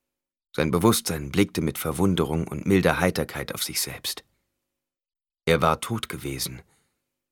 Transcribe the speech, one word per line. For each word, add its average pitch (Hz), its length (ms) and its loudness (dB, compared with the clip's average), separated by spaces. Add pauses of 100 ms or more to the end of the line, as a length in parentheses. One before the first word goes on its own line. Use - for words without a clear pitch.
(560)
Sein 78 160 0
Bewusstsein 85 600 2
blickte 92 300 2
mit 78 160 -2
Verwunderung 82 680 0
und - 180 -8
milder 90 340 4
Heiterkeit 85 540 -2
auf - 100 -8
sich - 180 -4
selbst. - 420 -10 (1200)
Er 80 160 4
war 80 200 2
tot 113 260 -6
gewesen. 65 540 -8 (720)